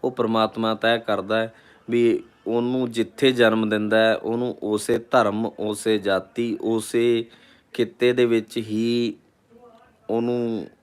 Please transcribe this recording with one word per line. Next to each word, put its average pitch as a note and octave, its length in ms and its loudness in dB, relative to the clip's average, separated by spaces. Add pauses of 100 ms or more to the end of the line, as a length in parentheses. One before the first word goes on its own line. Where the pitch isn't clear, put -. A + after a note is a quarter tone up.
ਉਹ B2+ 80 -2
ਪ੍ਰਮਾਤਮਾ A2+ 640 0
ਤੈਅ A2+ 220 0
ਕਰਦਾ G#2+ 420 -2
ਹੈ A2+ 140 -6 (360)
ਵੀ A#2 340 2 (240)
ਉਹਨੂੰ A#2+ 440 -2
ਜਿੱਥੇ A2+ 400 0
ਜਨਮ A2 380 4
ਦਿੰਦਾ G#2+ 280 0
ਹੈ, A2 180 4
ਉਹਨੂੰ A#2+ 480 -4
ਉਸੇ G#2+ 340 0
ਧਰਮ, A2+ 480 0
ਉਸੇ G#2+ 520 -2
ਜਾਤੀ, G2+ 640 -2
ਉਸੇ A2+ 640 0 (480)
ਖਿੱਤੇ B2 400 0
ਦੇ B2 120 4
ਵਿੱਚ A2+ 320 0
ਹੀ A2+ 580 -2 (960)
ਉਹਨੂੰ A#2 580 -2 (160)